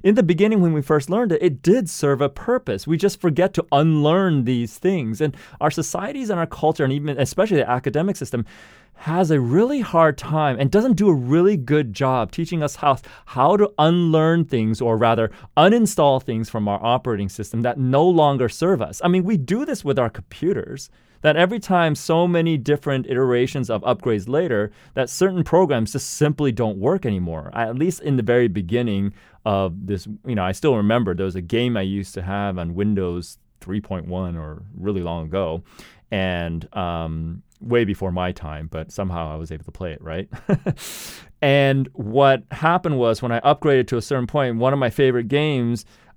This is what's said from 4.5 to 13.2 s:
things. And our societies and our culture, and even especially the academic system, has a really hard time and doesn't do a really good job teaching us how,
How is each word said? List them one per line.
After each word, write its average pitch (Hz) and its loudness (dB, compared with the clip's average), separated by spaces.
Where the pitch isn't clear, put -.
things. 139 -2
And 151 -2
our 156 2
societies 214 -6
and 180 -2
our 160 0
culture, 156 -2
and 135 0
even 143 -4
especially 185 0
the 123 0
academic 143 -2
system, 120 -6
has 165 0
a 156 4
really 196 2
hard 165 2
time 147 -2
and 139 0
doesn't 220 2
do 196 4
a 165 6
really 160 2
good 135 0
job 127 0
teaching 165 -4
us 143 -4
how, 147 2